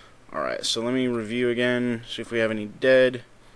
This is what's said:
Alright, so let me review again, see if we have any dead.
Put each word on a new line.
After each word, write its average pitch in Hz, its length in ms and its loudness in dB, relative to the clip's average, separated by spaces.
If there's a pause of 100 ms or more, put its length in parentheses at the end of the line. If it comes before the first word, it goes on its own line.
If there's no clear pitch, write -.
(340)
Alright, 65 300 -4
so - 160 -2
let 120 140 -2
me 127 140 0
review 120 420 0
again, 123 580 0
see - 140 -8
if - 80 -14
we 117 80 -2
have 113 120 2
any 107 140 -4
dead. 127 580 4 (320)